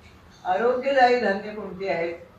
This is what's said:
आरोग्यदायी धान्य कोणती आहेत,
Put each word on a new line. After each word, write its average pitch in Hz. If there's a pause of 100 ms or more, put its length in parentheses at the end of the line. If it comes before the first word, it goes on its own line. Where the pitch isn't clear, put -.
(460)
आरोग्यदायी 247
धान्य 208
कोणती 190
आहेत, 170 (240)